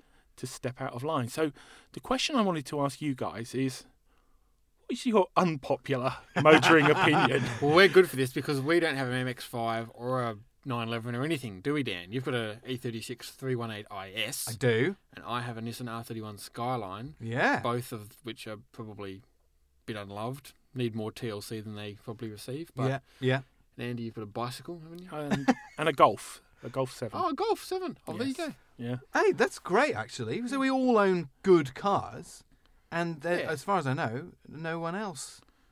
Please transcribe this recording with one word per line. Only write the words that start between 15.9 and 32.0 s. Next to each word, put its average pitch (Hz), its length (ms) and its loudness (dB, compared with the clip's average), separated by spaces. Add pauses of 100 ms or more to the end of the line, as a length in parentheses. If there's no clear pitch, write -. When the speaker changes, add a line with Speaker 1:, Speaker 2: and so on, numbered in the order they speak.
Speaker 3:
R 113 120 -8
thirty-one 107 340 -10
Skyline. 120 840 -6
Speaker 2:
Yeah. 135 420 0
Speaker 3:
Both 120 300 -2
of 107 320 -14
which 110 240 -12
are 107 100 -10 (160)
probably 101 420 -12
a - 720 -20
bit 113 100 -6
unloved, 104 560 -8 (220)
need 120 200 -2
more 110 160 -4
T - 180 -8
L 104 120 -6
C 110 200 -8
than 107 140 -12
they 104 280 -10
probably 113 260 -10
receive. 131 460 -10
But 131 140 0
Speaker 2:
Yeah, 135 100 -2 (200)
yeah. 131 220 2 (360)
Speaker 3:
and 120 100 -6
Andy, 120 160 -6
you've 113 120 -8
got 110 80 -8
a - 40 -8
bicycle, 123 560 -8
haven't 170 180 -16
you? 185 100 -18
Speaker 1:
And, 147 440 0 (220)
and 156 120 2
a 151 40 4
Golf. - 480 4 (220)
A 117 60 -12
Golf 131 240 -2
seven. 120 280 -6
Speaker 3:
Oh, 359 80 0
a 285 40 -2
Golf 403 300 0
seven. 370 340 -6 (100)
Oh, 160 100 -6
there 254 100 -2
you 262 100 -4
Speaker 1:
Yes. 330 100 -4
Speaker 3:
go. - 60 -8 (240)
Speaker 1:
Yeah. 123 200 -4 (160)
Speaker 2:
Hey, 392 200 4
that's - 260 0
great, 240 360 2
actually. 123 520 -6
So 269 120 -2
we 269 100 2
all 254 280 4
own 185 320 4 (140)
good 165 320 6
cars. 165 680 -4 (480)